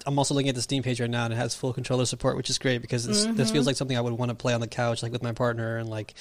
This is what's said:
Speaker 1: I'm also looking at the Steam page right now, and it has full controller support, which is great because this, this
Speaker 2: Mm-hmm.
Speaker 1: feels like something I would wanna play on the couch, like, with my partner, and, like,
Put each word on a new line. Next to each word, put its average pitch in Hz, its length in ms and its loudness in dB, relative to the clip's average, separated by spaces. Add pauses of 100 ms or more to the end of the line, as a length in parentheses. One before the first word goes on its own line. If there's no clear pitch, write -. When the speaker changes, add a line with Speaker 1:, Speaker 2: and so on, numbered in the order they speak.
Speaker 1:
I'm 143 140 0
also 139 160 4
looking 139 140 2
at 127 80 0
the 120 60 -2
Steam 135 200 0
page 123 180 0
right 117 80 0
now, 120 160 0
and 117 80 -2
it 110 40 -2
has 123 180 -2
full 127 180 -2
controller 127 340 0
support, 131 300 0
which - 140 -4
is - 80 0
great 123 240 0
because 120 240 -2
this, 208 200 4
this - 20 0
Speaker 2:
Mm-hmm. 220 240 2
Speaker 1:
feels 139 160 4
like 135 80 2
something 131 200 0
I 120 40 2
would 120 140 0
wanna 120 200 0
play 123 180 0
on 117 80 2
the 117 60 -2
couch, 117 360 0
like, 117 100 -4
with 123 100 -4
my 120 100 -2
partner, 113 460 0
and, 113 100 -4
like, 110 320 -8